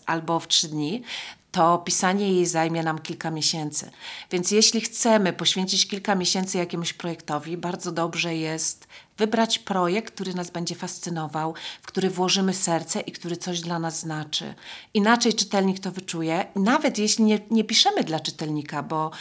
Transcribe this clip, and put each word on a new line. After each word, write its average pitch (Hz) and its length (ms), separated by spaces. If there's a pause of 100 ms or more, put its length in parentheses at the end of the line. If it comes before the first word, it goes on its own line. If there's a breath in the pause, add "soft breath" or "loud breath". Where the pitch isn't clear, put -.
albo 165 340
w - 80
trzy - 200
dni, 156 360 (480 loud breath)
to 170 260
pisanie 190 560
jej 180 120
zajmie 165 380
nam 160 160
kilka 160 320
miesięcy. 156 600 (400 loud breath)
Więc 180 200
jeśli 220 300
chcemy 214 520
poświęcić 190 540
kilka 196 280
miesięcy 185 420
jakiemuś 175 360
projektowi, 160 640
bardzo 175 340
dobrze 170 440
jest 160 520 (300 loud breath)
wybrać 220 420
projekt, 190 540
który 185 200
nas 175 180
będzie 170 240
fascynował, 160 800 (280 loud breath)
w - 60
który 190 220
włożymy 185 440
serce 165 480
i - 100
który 170 260
coś 175 240
dla 170 180
nas 165 200
znaczy. 151 540 (400 loud breath)
Inaczej 220 400
czytelnik 190 460
to 185 120
wyczuje, 170 540 (100)
nawet 254 420
jeśli 214 260
nie, 214 160 (120)
nie 220 120
piszemy 359 400
dla 160 160
czytelnika, 151 640
bo 156 380